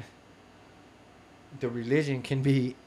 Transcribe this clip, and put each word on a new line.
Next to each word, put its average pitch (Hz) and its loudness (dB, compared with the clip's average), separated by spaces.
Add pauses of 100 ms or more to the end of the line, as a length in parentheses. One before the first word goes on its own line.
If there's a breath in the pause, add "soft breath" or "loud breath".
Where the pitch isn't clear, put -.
(1600 loud breath)
the 127 -2
religion 127 0
can 135 -2
be 131 2 (120)